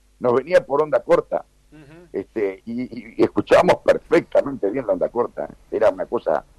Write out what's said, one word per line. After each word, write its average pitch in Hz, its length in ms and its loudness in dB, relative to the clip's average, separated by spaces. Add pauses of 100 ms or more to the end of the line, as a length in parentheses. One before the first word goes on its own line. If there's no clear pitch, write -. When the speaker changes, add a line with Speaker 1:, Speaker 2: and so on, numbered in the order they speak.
(200)
Speaker 1:
nos 120 160 2
venía 165 280 2
por 143 200 0
onda 139 180 0
corta. - 420 0 (280)
Speaker 2:
Ujú. 156 420 -20
Speaker 1:
Este, 98 500 -6
y, 117 200 -8
y, 117 340 -14
y 117 60 2
escuchábamos - 540 2
perfectamente 139 920 0
bien 127 160 -4
la 98 80 -2
onda 87 160 -2
corta. 113 400 -6 (220)
Era 104 180 2
una 92 160 -6
cosa 82 400 -4 (140)